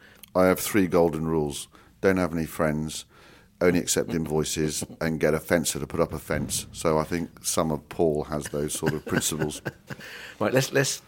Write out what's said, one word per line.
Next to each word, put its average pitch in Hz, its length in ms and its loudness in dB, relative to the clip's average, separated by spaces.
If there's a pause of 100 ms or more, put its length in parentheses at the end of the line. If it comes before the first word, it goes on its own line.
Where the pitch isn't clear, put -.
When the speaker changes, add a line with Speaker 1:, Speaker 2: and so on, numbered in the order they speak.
(340)
Speaker 1:
I 92 120 6
have 92 120 6
three 98 300 2
golden 82 400 4
rules. 76 400 -2 (320)
Don't 95 160 4
have 87 180 0
any 80 120 -2
friends, 78 580 -2 (560)
only 87 200 4
accept - 340 0
invoices, 78 800 -2
<laughs> - 80 -10
and 80 180 0
get 78 140 4
a 78 60 2
fencer 78 400 0
to 71 60 -6
put 80 140 -2
up 82 140 2
a 76 60 -6
fence. - 520 -4
So 80 260 0
I 78 60 2
think 85 400 -6
some 82 280 0
of 73 180 -6
Paul 76 340 0
has 73 220 -6
those 73 280 -4
sort 76 200 -2
of 76 120 -8
principles. 78 600 -4
<laughs> - 40 -8 (680)
Speaker 2:
Right, 104 140 0
let's, 131 200 2
let's, 135 340 0